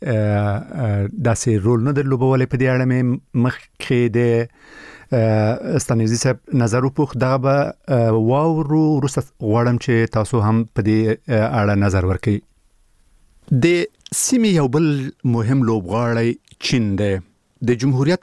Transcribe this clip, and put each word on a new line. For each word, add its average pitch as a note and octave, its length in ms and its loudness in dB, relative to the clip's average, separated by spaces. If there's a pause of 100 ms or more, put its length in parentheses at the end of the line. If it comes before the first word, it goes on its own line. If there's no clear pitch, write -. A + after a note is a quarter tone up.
اه، C#3+ 100 -4
اه، G#2 920 -2
داسې A#2 420 -2
رول A2+ 360 2
نه C#3+ 80 0
درلوبولی؟ C3 540 0
په C3+ 100 -4
دې B2 60 0
اړه B2+ 220 2
مې B2+ 360 0 (140)
مخکې A#2+ 760 -2
د، A#2 400 0 (640)
اه، A2 640 0
ستانیزي A2+ 380 0
صاحب B2+ 200 -2 (180)
نظر B2 300 2
وپوښت. C3+ 340 -2
دغه C3 180 0
به، C3+ 380 0 (140)
اه، A#2 240 2
واورو. D3 680 2
وروسته C#3+ 420 0
غواړم A#2+ 560 0
چې A2+ 320 0
تاسو A2 300 -2
هم A2 340 0
په A2+ 80 -2
دې، A2 340 2 (120)
اه، A2 360 0
اړه G#2 60 0
نظر G2 340 2
ورکړئ. G2+ 340 -2 (1160)
د E3+ 320 2 (300)
سیمې A#3 320 0
یو D#3+ 220 2
بل C#3+ 420 0 (140)
مهم A#2+ 400 0
لوبغاړی A2+ 680 -2 (260)
چین G#2+ 380 -2
دی. G2+ 200 0 (440)
د A#2+ 100 0
جمهوریت C3+ 500 0